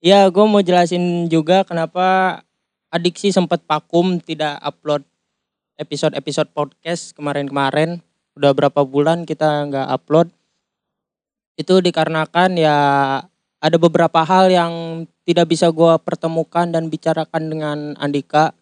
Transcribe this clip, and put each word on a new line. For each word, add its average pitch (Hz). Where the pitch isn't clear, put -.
Ya, 196
gua 196
mau 202
jelasin 175
juga 165
kenapa 185
Adiksi 175
sempat 175
vakum, 170
tidak 151
upload 147
episode-episode 147
podcast 160
kemarin-kemarin. 143
Udah 143
berapa 139
bulan 151
kita 151
nggak 135
upload. 160
Itu 185
dikarenakan 165
ya 156
ada 160
beberapa 165
hal 185
yang 170
tidak 170
bisa 165
gua 165
pertemukan 165
dan 165
bicarakan 160
dengan 151
Andika. 143